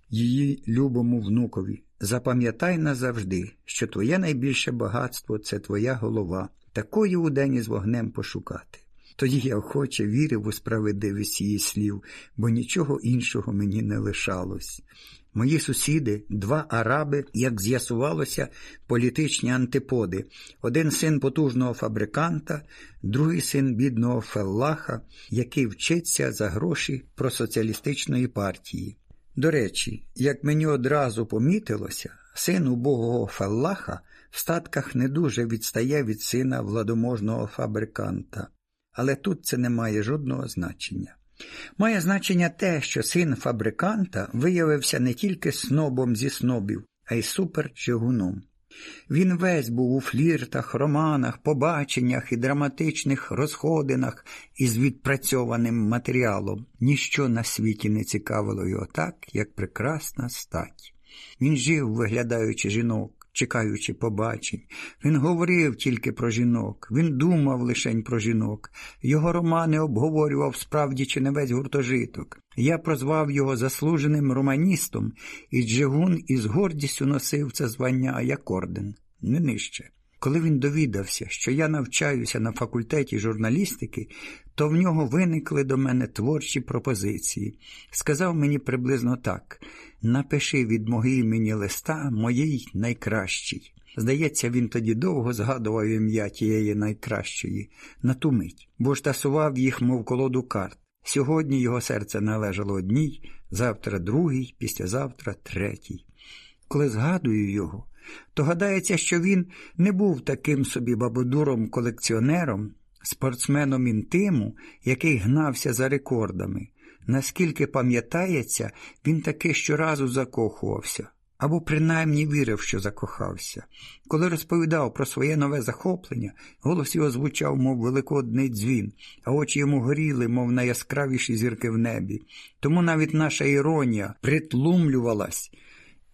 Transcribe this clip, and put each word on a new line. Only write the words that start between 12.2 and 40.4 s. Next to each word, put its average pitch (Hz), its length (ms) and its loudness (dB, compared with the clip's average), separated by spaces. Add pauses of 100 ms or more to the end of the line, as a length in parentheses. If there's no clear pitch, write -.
бо 113 120 2
нічого 135 500 0
іншого 120 540 0
мені 101 280 0
не 107 160 0
лишалось. 95 840 -4 (520)
Мої 135 260 2
сусіди, 131 680 0
два 107 400 0
араби, 143 640 0
як 117 280 0
з'ясувалося, 131 840 0 (400)
політичні 123 640 0
антиподи. 123 760 0 (360)
Один 147 300 2
син 156 280 2
потужного 127 540 0
фабриканта, 139 880 -2 (420)
другий 151 380 2
син 135 340 0
бідного 120 460 0
феллаха, 113 800 -2 (280)
який 120 380 0
вчиться 139 640 -2
за 104 180 -2
гроші 147 560 -2 (100)
просоціалістичної 123 1120 -2
партії. 101 680 -6 (380)
До 143 160 2
речі, - 640 -2
як 135 280 0
мені 151 240 2
одразу 131 580 2
помітилося, 113 840 -2 (240)
син 175 340 0
убогого 120 600 0
феллаха 117 720 -4 (320)
в - 80 -10
статках - 560 -2
не 127 120 2
дуже 139 380 0
відстає 120 580 0
від 110 180 -4
сина 127 400 0
владоможного 113 840 -2
фабриканта. 104 1000 -6 (480)
Але 135 200 0
тут 165 300 -4
це 120 120 -2
не 123 120 2
має 113 340 0
жодного 131 440 -2